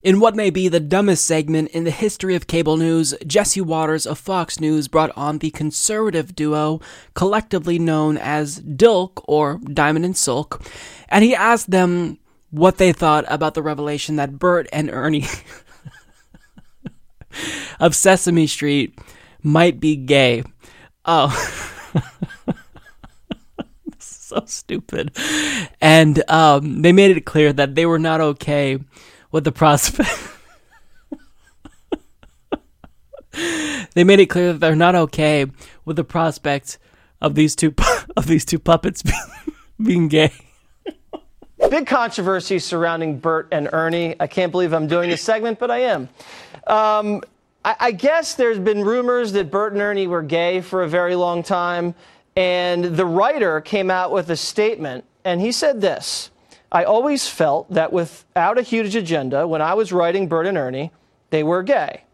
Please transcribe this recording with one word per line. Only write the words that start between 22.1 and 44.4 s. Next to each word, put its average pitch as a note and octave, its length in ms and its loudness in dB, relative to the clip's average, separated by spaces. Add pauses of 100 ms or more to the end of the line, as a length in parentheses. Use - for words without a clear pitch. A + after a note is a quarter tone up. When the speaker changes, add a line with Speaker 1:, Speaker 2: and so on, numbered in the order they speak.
Speaker 1:
So - 460 -10
stupid. - 680 -8 (640)
And, D#3 500 6
um, D3+ 520 4
they E3+ 100 8
made F#3+ 240 8
it D#3 60 -2
clear D3+ 320 2
that C#3 220 0
they E3 100 2
were E3 120 2
not D#3+ 220 0
okay C#3+ 580 0 (540)
with D#3 120 0
the D3 80 0
prospect. - 580 2
<laughs> - 200 -8 (3750)
They F3 100 4
made G3 160 6
it F#3+ 80 8
clear F3+ 260 0
that D3+ 60 -6
they're D#3+ 160 2
not F3 200 4
okay D3+ 500 2 (400)
with D#3+ 100 -6
the D#3+ 80 -2
prospect D3 760 -4 (420)
of C#3+ 140 0
these D3+ 200 2
two D#3+ 160 0
pu-, - 420 0
<laughs> - 40 -2
of C3 80 -2
these D#3 200 2
two E3+ 120 -4
puppets - 460 0
being, - 120 0 (320)
<laughs> - 360 -12
being F3 240 2
gay. D#3 240 4 (1400)
Speaker 2:
Big D4 160 0
controversy F#3 720 -2
surrounding E3 640 -2
Bert D#3+ 320 -2
and D3 200 -2
Ernie. E3 480 -2
I D#3+ 60 -2
can't F3 260 -2